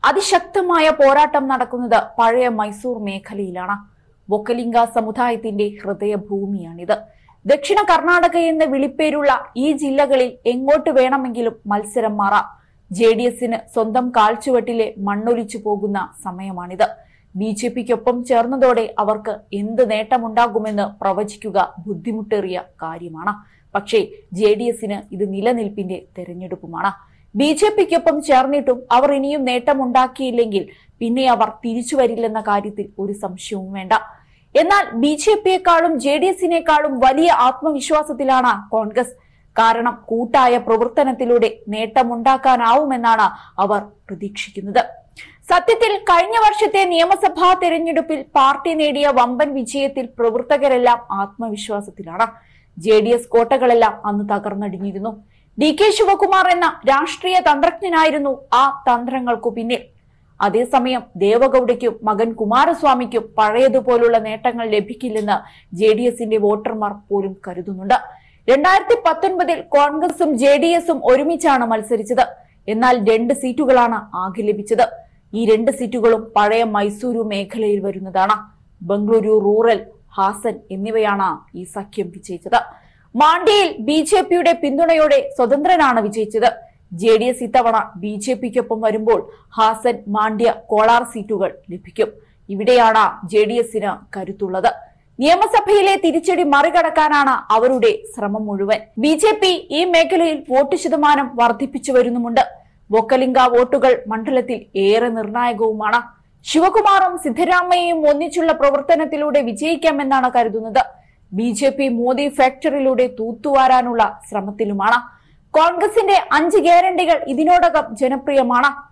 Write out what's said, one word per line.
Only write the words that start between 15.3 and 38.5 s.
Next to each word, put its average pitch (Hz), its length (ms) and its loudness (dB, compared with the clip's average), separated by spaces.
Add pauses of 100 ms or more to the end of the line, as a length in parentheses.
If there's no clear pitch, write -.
പോകുന്ന 202 340 -4 (240)
സമയമാണിത്. 185 640 -4 (520)
ബി 214 100 -4 (100)
ജെ 247 140 -4
പിക്കൊപ്പം 240 420 -2 (140)
ചേർന്നതോടെ 247 560 2 (160)
അവർക്ക് 214 320 -4 (260)
എന്ത് 220 320 0
നേട്ടമുണ്ടാകുമെന്ന് 220 920 -2 (160)
പ്രവചിക്കുക 202 560 -4 (280)
ബുദ്ധിമുട്ടേറിയ 202 760 -6 (240)
കാര്യമാണ്. 165 500 -10 (420)
പക്ഷേ 208 240 0 (380)
ജെ 208 220 2
ഡി 240 120 -4
എസിന് 208 260 -6 (180)
ഇത് 196 180 -4
നിലനിൽപ്പിന്റെ 202 680 -4 (160)
തെരഞ്ഞെടുപ്പുമാണ്. 175 760 -10 (480)
ബി 285 100 2 (100)
ജെ 427 160 4
പിക്കൊപ്പം 330 420 2 (100)
ചേർന്നിട്ടും 269 520 2 (180)
അവർ 277 200 4
ഇനിയും 277 320 -4
നേട്ടമുണ്ടാക്കിയില്ലെങ്കിൽ 247 1120 -2 (360)
പിന്നെ 240 260 -2 (100)
അവർ 220 140 0 (160)
തിരിച്ചു 240 360 -6
വരില്ലെന്ന 226 400 -2 (100)
കാര്യത്തിൽ 202 340 -4 (160)
ഒരു 202 120 -6 (100)
സംശയവും 190 540 -10
വേണ്ട. 185 160 -4 (680)
എന്നാൽ 392 240 2 (160)
ബി 294 100 2 (120)
ജെ 427 100 4 (100)
പിയെക്കാളും 349 500 2 (100)
ജെ 277 180 2
ഡി 359 120 2
എസിനേക്കാളും 320 600 0 (100)
വലിയ 285 280 4 (160)
ആത്മവിശ്വാസത്തിലാണ് 262 1080 0 (200)